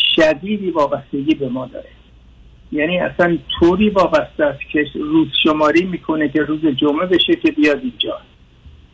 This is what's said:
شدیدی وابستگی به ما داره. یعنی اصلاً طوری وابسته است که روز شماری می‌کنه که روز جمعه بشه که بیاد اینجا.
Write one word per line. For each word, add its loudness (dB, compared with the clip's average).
شدیدی 0
وابستگی -2
به -6
ما -8
داره. -16
یعنی 0
اصلاً 0
طوری 4
وابسته 0
است -2
که 0
روز 0
شماری 2
می‌کنه -4
که 0
روز -2
جمعه 0
بشه 2
که 0
بیاد 2
اینجا. -6